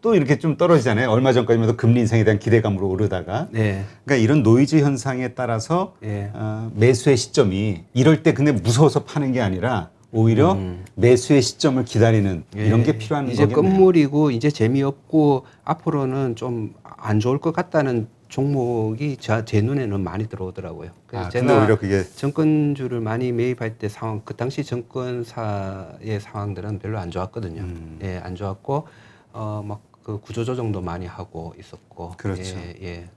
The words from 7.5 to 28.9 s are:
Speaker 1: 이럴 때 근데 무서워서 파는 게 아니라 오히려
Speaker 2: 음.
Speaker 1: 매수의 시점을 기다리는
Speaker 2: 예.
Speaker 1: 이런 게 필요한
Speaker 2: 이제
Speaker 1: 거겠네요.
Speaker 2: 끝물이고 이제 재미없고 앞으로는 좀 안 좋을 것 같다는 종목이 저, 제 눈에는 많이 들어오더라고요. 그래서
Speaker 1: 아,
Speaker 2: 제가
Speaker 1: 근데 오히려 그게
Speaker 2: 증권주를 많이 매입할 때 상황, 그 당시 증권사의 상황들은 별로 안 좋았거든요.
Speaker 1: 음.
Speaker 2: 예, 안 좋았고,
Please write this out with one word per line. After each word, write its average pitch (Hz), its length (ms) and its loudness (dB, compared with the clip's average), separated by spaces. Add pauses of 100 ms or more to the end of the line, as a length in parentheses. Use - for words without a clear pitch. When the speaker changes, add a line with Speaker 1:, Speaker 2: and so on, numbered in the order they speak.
Speaker 1:
이럴 147 300 4
때 160 100 4
근데 139 200 2
무서워서 120 520 2
파는 139 280 -4
게 127 100 -2
아니라 95 480 -2 (220)
오히려 113 400 4
Speaker 2:
음. 92 320 -6 (100)
Speaker 1:
매수의 123 480 6
시점을 131 440 0
기다리는 104 580 2 (120)
Speaker 2:
예. 107 100 -2
Speaker 1:
이런 113 180 4
게 - 140 0
필요한 143 320 -4
Speaker 2:
이제 - 160 2
Speaker 1:
거겠네요. 151 260 2
Speaker 2:
끝물이고 151 580 6
이제 123 200 0
재미없고 139 960 0 (180)
앞으로는 135 720 -4
좀 117 380 -8 (100)
안 - 360 -2
좋을 127 180 0
것 160 140 -2
같다는 139 540 -2 (220)
종목이 127 920 -2
저, 110 240 -2
제 110 160 0
눈에는 110 420 -2
많이 92 240 -6
들어오더라고요. 90 640 -12 (160)
그래서 92 200 -8
Speaker 1:
아, - 20 -8
Speaker 2:
제가 123 180 -2
Speaker 1:
근데 139 140 6
오히려 113 180 4
그게 98 240 0
Speaker 2:
증권주를 143 1000 -2
많이 117 320 -4
매입할 120 440 -4
때 107 140 -8
상황, 110 340 -8
그 - 100 -14
당시 - 300 -6
증권사의 110 1600 -8
상황들은 101 580 -10
별로 107 200 -8
안 87 120 -8
좋았거든요. 90 500 -8
Speaker 1:
음. 82 420 -12
Speaker 2:
예, 92 200 -8
안 90 120 -12
좋았고, 104 520 -8 (460)